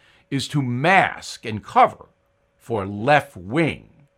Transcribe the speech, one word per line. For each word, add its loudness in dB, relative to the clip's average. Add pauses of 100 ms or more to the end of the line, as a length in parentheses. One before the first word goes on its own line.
(320)
is -4
to -2
mask 0
and -6
cover 2 (500)
for -6
left-wing -2 (100)